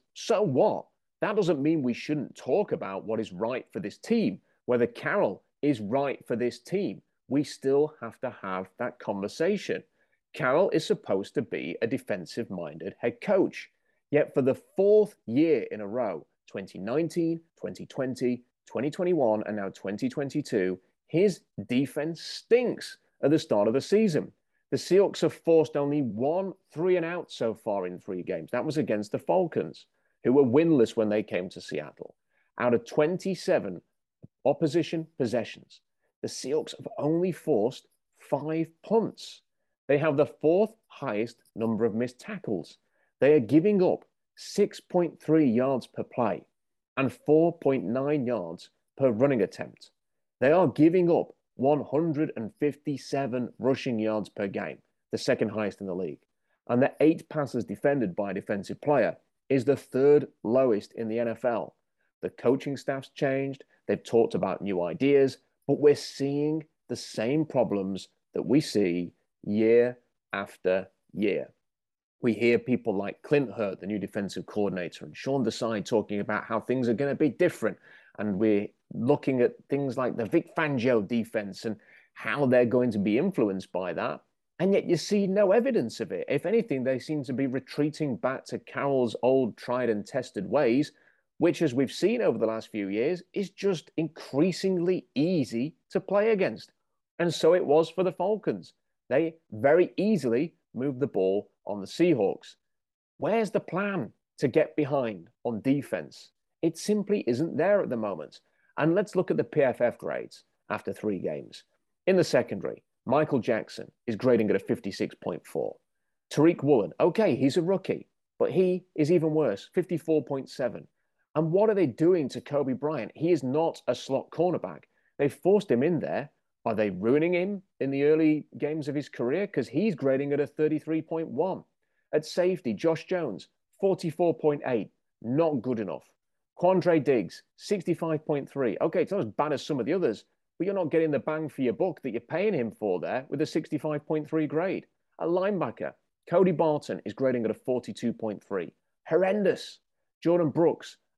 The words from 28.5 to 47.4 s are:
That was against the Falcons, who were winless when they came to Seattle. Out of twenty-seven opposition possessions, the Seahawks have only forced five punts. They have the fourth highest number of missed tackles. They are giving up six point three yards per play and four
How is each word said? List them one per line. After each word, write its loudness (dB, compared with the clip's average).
That 0
was -2
against -2
the -4
Falcons, -2
who 4
were 8
winless 4
when 2
they 2
came -4
to -16
Seattle. -10
Out 2
of 0
twenty-seven -2
opposition 0
possessions, -4
the -6
Seahawks -6
have -14
only 0
forced -2
five -4
punts. -2
They 4
have 2
the 4
fourth 2
highest -6
number 0
of 0
missed -4
tackles. -8
They 8
are 6
giving 4
up 2
six -2
point -2
three 4
yards 2
per -8
play -2
and 0
four 2